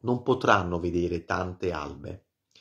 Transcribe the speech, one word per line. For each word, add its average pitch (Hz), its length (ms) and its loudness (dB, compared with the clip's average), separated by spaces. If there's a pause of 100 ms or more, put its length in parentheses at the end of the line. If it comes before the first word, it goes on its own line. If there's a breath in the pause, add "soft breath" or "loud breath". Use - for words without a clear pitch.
non 123 200 0
potranno 98 560 4
vedere 87 460 -2
tante 90 480 -4
albe. 71 540 -10 (340 soft breath)